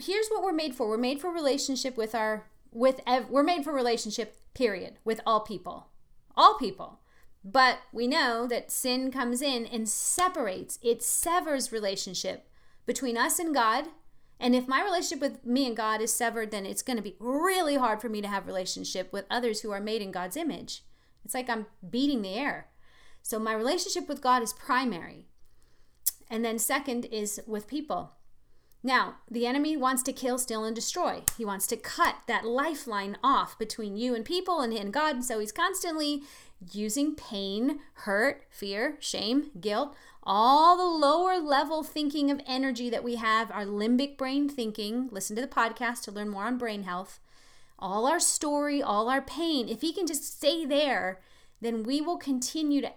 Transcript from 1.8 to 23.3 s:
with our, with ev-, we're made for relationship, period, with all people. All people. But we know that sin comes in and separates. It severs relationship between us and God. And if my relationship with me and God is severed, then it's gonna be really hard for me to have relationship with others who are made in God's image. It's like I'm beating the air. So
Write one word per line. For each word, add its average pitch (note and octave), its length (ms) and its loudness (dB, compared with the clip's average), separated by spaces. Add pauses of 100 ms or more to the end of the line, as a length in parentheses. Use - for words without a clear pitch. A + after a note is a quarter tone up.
with A3 180 -2
our, G#3+ 360 -2 (240)
with C4 340 4
ev-, B3 220 2
we're C#4 120 4
made E4 220 2
for D#4 80 -2
relationship, A#3 640 -2 (180)
period, G3+ 420 -2 (100)
with A#3 200 0
all A3 140 4
people. G3 520 -8 (440)
All G#4 220 10
people. - 420 -8 (420)
But B3 360 6 (160)
we A#3 120 -2
know B3+ 420 2
that A3+ 220 -4
sin B3+ 420 0
comes B3 300 -2
in B3+ 240 -2
and A3 220 -4
separates. E4 960 0
It A#3 200 2
severs D#4+ 720 0
relationship G3 800 -4 (360)
between A#3 300 0
us C#4 240 2
and E4 160 0
God. A#3+ 300 4 (560)
And B3 120 6
if B3+ 140 4
my C4+ 160 4
relationship E4+ 380 0
with C4 240 -4
me B3 200 4
and A3+ 120 -2
God A3 240 0
is A#3 120 0
severed, A3+ 380 0
then G3 140 -4
it's G#3 160 -6
gonna A#3+ 200 -2
be G3 160 -10
really D4+ 600 2
hard A3 240 2
for B3 80 -4
me G#3+ 100 -2
to G3+ 80 -4
have G3 180 -4
relationship F#3 680 -6
with G3 160 -6
others A#3 320 0
who G#3+ 100 -6
are G3 80 -4
made G#3+ 220 -2
in F#3+ 100 -8
God's F#3 240 -6
image. C#4+ 480 -6 (420)
It's - 80 -8
like B3+ 160 -4
I'm A3 160 -2 (220)
beating B3+ 340 2
the F#3+ 140 -6
air. A3+ 340 -4 (520)
So - 180 -4